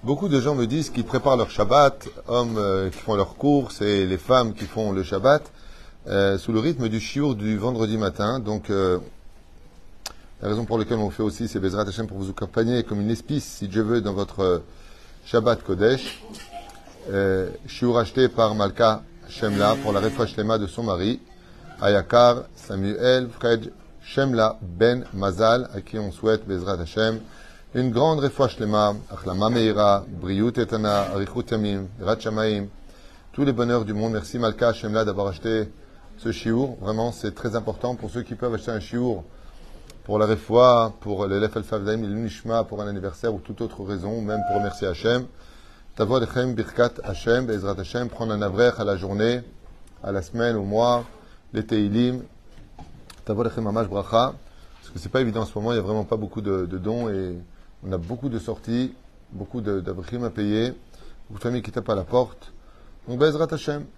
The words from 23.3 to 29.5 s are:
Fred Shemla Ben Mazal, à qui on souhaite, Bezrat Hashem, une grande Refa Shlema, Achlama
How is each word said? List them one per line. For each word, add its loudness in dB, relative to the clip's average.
Fred 0
Shemla 2
Ben 2
Mazal, 2
à -6
qui -8
on -6
souhaite, 2
Bezrat -2
Hashem, 0
une 2
grande 4
Refa 2
Shlema, 2
Achlama -2